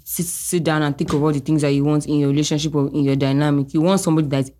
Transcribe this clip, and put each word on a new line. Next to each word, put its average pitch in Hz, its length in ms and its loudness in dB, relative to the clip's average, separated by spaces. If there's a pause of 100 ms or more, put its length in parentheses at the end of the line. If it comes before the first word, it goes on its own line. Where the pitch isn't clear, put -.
sit, - 220 -6
sit - 360 -4
down 151 200 0
and 143 140 -2
think 156 160 -4
of 143 100 2
all 151 100 2
the 143 80 -2
things 156 220 0
that 143 100 2
you 143 120 2
want 147 220 0
in 151 140 -2
your 143 80 2
relationship 147 460 0
or 143 140 2
in 147 140 -2
your 139 140 2
dynamic. 139 580 0
You 160 60 2
want 185 200 2
somebody 156 280 0
that's 135 320 -2